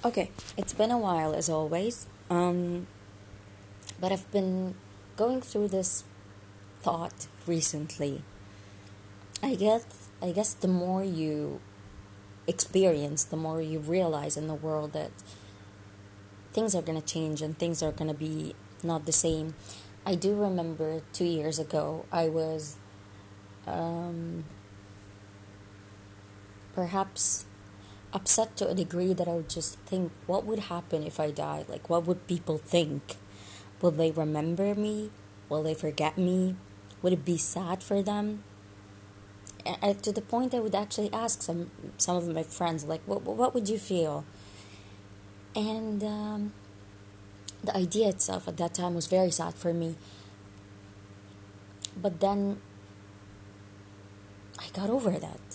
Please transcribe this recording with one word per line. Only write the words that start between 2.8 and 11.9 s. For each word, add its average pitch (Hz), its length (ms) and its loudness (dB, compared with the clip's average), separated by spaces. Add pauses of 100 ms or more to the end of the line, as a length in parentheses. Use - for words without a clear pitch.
but 185 140 2
I've 190 180 -4
been 185 440 0 (420)
going 254 240 2
through 208 260 -2
this 190 380 6 (760)
thought - 460 -2 (180)
recently. 151 760 4 (1200)
I 262 120 0
guess, 214 280 4 (380)
I 180 100 0
guess 208 220 6
the - 160 2
more 185 340 2
you 151 560 -2 (880)